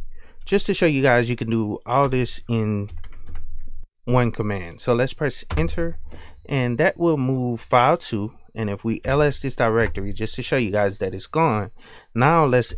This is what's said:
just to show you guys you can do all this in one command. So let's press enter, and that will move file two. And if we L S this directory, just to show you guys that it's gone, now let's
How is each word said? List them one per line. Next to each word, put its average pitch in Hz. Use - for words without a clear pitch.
just 202
to 202
show 180
you 143
guys 120
you 123
can 113
do 110
all 135
this 127
in 107
one 120
command. 95
So -
let's 123
press -
enter, 165
and 123
that 170
will 170
move 127
file 131
two. 107
And 110
if 101
we 113
L 135
S 147
this 135
directory, 110
just 107
to 123
show 139
you 110
guys 101
that 95
it's 98
gone, 117
now 156
let's 127